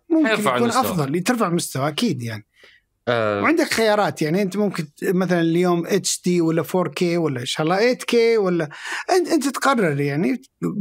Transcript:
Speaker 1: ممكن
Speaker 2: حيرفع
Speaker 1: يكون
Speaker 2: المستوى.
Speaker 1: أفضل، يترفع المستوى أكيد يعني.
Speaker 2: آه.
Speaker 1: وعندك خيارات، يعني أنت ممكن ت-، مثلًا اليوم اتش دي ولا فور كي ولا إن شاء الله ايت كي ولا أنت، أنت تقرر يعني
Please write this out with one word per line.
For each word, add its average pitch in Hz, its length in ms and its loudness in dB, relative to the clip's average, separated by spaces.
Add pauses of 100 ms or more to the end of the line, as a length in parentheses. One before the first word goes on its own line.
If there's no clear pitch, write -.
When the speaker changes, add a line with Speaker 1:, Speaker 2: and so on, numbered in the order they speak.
Speaker 1:
ممكن 320 200 4
Speaker 2:
حيرفع 208 280 2
Speaker 1:
يكون 240 60 2
Speaker 2:
المستوى. 240 200 2
Speaker 1:
أفضل، 160 340 -2
يترفع 220 320 0
المستوى 151 400 -2
أكيد 151 340 -2
يعني. 110 240 -10 (640)
Speaker 2:
آه. 107 340 0
Speaker 1:
وعندك 320 300 0
خيارات، 208 500 2
يعني 165 200 0
أنت 190 140 -4
ممكن 196 280 -2
ت-، - 200 -14
مثلًا 180 360 0
اليوم 170 460 2
اتش 185 380 -2
دي 180 160 2
ولا 160 220 2
فور 175 260 -2
كي 170 280 -2
ولا 156 240 -2
إن 131 60 -10
شاء - 180 -2
الله 180 140 2
ايت 247 240 2
كي 233 360 2
ولا 175 300 0 (420)
أنت، 359 180 2
أنت 277 200 0
تقرر 202 520 0
يعني 160 420 -2 (380)